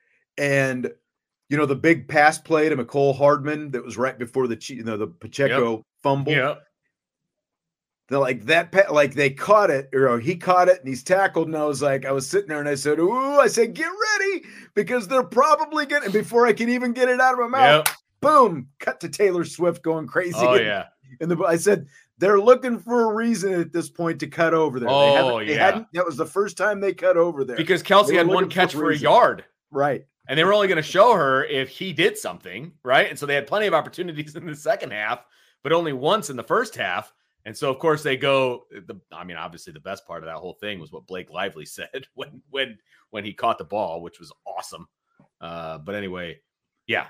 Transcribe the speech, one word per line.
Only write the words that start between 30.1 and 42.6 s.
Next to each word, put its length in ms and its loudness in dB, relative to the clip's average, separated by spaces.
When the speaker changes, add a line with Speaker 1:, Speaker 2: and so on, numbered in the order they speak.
Speaker 2:
And 100 -2
they 60 4
were 100 4
only 140 4
gonna 140 0
show 320 4
her 320 2
if 240 -4
he 240 -10
did 240 0
something, 560 -12
right? 260 4
And 80 -12
so 80 -10
they 100 -2
had 120 -2
plenty 200 -2
of 60 0
opportunities 640 -6
<laughs> 0 -
in 100 -14
the 100 -10
second 360 -6
half, 320 -6
but 80 -4
only 220 0
once 360 -2
in 60 -10
the 80 -10
first 320 -4
half. 380 -6
And 140 -16
so, 140 -2
of 80 -8
course, 240 -2
they 140 -2
go, 520 0
the, 320 -20
I 120 -16
mean, 120 -14
obviously 380 -14
the 60 -20
best 260 -12
part 160 -14
of 60 -16
that 80 -12
whole 180 -14
thing 260 -12
was 120 -20
what 160 -20
Blake 240 -14
Lively 340 -10
<laughs> 0 -
said 480 -14
when, 260 -16
when, 260 -6